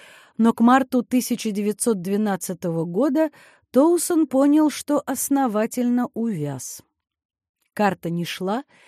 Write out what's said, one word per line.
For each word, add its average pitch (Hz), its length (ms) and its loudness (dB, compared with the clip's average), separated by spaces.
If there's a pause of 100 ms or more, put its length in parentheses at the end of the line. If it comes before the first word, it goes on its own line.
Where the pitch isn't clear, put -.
(360)
но 226 160 4
к - 80 -6
марту 254 420 4
тысяча 240 480 -4
девятьсот 208 520 -2
двенадцатого 185 840 -4
года 269 460 0 (400)
Тоусон 320 560 2
понял, 285 420 4
что - 380 -2
основательно 247 1040 -2
увяз. 151 680 -6 (920)
Карта 190 380 -2
не 170 140 -4
шла, 196 400 -6 (240)